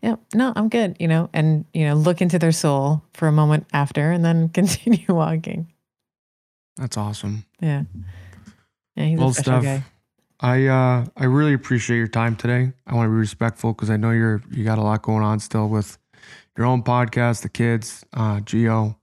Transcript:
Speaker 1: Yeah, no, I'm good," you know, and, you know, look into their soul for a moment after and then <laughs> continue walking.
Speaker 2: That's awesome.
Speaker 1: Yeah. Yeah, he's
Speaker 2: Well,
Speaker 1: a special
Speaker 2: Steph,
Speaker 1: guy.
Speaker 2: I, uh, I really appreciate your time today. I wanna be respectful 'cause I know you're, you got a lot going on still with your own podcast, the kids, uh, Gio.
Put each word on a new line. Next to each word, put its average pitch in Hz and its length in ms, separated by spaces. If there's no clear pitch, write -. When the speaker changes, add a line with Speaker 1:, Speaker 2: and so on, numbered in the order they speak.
Speaker 1:
Yeah, 226 140
no, 247 220
I'm 220 120
good," 220 300
you 170 80
know, 160 260
and, 156 400
you 160 140
know, 147 80
look 165 260
into 180 160
their 165 140
soul 147 640
for - 160
a 151 40
moment 151 400
after 147 380
and 170 140
then 165 240
<laughs> 160 120
continue 196 540
walking. 165 540
Speaker 2:
That's - 200
awesome. 104 480
Speaker 1:
Yeah. 147 240
Yeah, 147 80
he's 160 160
Speaker 2:
Well, 131 80
Speaker 1:
a 127 60
special 127 280
Speaker 2:
Steph, - 0
Speaker 1:
guy. 135 220
Speaker 2:
I, 131 260
uh, 127 380
I - 100
really 143 280
appreciate 123 440
your 113 100
time 113 260
today. 123 380
I 131 60
wanna 117 160
be 110 40
respectful 113 580
'cause 107 180
I 110 80
know 110 120
you're, 113 400
you 113 140
got 110 140
a 107 40
lot 107 200
going 107 200
on 107 160
still 107 300
with 107 280
your 117 100
own 127 160
podcast, 120 600
the - 80
kids, 117 540
uh, 107 260
Gio. 113 640